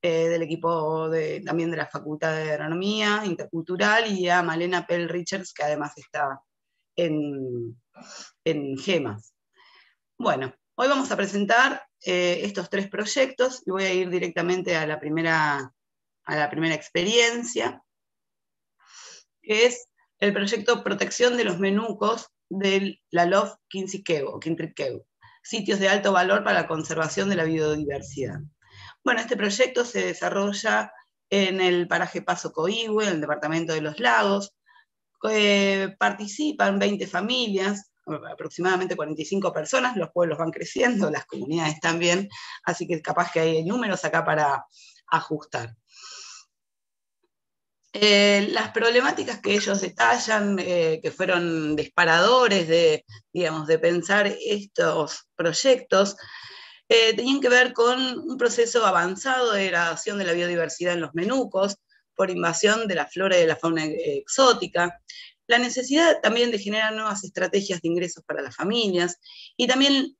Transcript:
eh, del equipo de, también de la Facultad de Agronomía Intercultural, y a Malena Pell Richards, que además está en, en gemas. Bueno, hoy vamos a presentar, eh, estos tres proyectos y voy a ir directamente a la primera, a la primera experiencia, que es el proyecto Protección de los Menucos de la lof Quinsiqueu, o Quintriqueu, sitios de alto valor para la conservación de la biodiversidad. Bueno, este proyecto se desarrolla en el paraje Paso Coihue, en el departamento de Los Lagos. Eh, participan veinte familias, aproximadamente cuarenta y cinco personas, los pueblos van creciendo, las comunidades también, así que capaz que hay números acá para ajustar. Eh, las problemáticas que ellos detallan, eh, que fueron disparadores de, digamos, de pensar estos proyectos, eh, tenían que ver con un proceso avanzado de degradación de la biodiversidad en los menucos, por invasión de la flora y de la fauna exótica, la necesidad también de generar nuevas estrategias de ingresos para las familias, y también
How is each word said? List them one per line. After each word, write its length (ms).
eh, 280
del 120
equipo 680
de, 320
también 280
de 60
la 120
Facultad 460
de 200
Agronomía 720
Intercultural, 840
y 200
a 120
Malena 460
Pell 220
Richards, 420
que 120
además 340
está 440
en, 840
en 320
gemas. 560
Bueno, 360
hoy 120
vamos 240
a 60
presentar, 680
eh, 380
estos 260
tres 200
proyectos 760
y 60
voy 120
a 100
ir 160
directamente 680
a 100
la 100
primera, 760
a 120
la 140
primera 240
experiencia, 1120
que 240
es 220
el 140
proyecto 500
Protección 540
de 80
los 120
Menucos 680
de 500
la 140
lof 280
Quinsiqueu, 580
o 140
Quintriqueu, 640
sitios 380
de 80
alto 240
valor 320
para 180
la 60
conservación 640
de 80
la 80
biodiversidad. 920
Bueno, 160
este 160
proyecto 480
se 200
desarrolla 880
en 320
el 260
paraje 340
Paso 300
Coihue, 540
en 80
el 80
departamento 500
de 80
Los 200
Lagos. 540
Eh, 680
participan 800
veinte 300
familias, 840
aproximadamente 680
cuarenta 240
y 40
cinco 280
personas, 420
los 160
pueblos 280
van 120
creciendo, 580
las 160
comunidades 540
también, 480
así 200
que 160
capaz 300
que 80
hay 240
números 400
acá 220
para 400
ajustar. 680
Eh, 580
las 200
problemáticas 680
que 160
ellos 260
detallan, 800
eh, 420
que 80
fueron 640
disparadores 920
de, 380
digamos, 320
de 140
pensar 520
estos 880
proyectos, 800
eh, 260
tenían 260
que 80
ver 240
con 260
un 180
proceso 480
avanzado 680
de 120
degradación 560
de 60
la 80
biodiversidad 600
en 80
los 140
menucos, 640
por 160
invasión 580
de 80
la 120
flora 300
y 40
de 60
la 80
fauna 300
exótica, 1160
la 100
necesidad 640
también 300
de 80
generar 340
nuevas 300
estrategias 580
de 60
ingresos 380
para 180
las 120
familias, 640
y 100
también 540